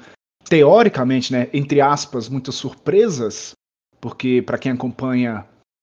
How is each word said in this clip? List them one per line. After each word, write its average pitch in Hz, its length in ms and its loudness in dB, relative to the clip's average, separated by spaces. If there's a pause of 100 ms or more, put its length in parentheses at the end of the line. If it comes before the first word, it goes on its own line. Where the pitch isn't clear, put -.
(440)
teoricamente, 143 880 4
né, 123 180 -2
entre 143 300 0
aspas, 139 480 -2
muitas 131 260 -8
surpresas, 151 1000 -2 (500)
porque 123 400 -2
pra 120 160 -4
quem 135 140 -6
acompanha 123 760 -4 (360)